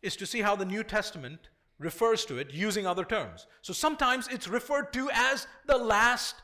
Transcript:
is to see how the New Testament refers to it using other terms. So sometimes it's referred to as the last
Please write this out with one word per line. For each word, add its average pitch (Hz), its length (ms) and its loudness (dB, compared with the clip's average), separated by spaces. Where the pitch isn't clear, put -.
is - 120 -4
to 190 120 -8
see 233 140 -4
how 202 140 4
the 190 80 -4
New 196 200 -4
Testament 185 680 -6
refers 220 440 2
to 123 140 -6
it 139 160 -6
using 196 320 -2
other 180 180 0
terms. 123 440 -4
So 190 100 -8
sometimes 269 540 0
it's 247 200 -8
referred 277 460 -2
to 262 180 -2
as 254 360 2
the 269 120 6
last 233 680 4